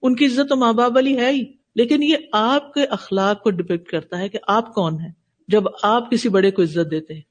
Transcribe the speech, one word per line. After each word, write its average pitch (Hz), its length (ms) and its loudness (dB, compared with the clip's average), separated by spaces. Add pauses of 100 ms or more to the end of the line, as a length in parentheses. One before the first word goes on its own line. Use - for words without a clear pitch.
ان 254 120 2
کی 277 120 2
عزت 277 220 0
تو 277 80 0
ماں 240 160 2
باپ 240 220 2
والی 262 240 2
ہے 247 140 0
ہی۔ 269 280 -6 (140)
لیکن 262 280 2
یہ 302 140 2 (160)
آپ 240 420 0
کے 285 100 2
اخلاق 202 580 -2
کو 220 80 0
ڈپکٹ 175 380 -4
کرتا 170 300 -8
ہے 196 100 -6
کہ 208 100 -8 (100)
آپ 226 260 0
کون 160 260 -2
ہیں 165 120 -12 (360)
جب 208 140 4 (200)
آپ 233 280 2
کسی 233 180 0
بڑے 196 220 4
کو 190 120 0
عزت 165 280 -2
دیتے 156 240 -8
ہیں۔ 156 60 -16 (100)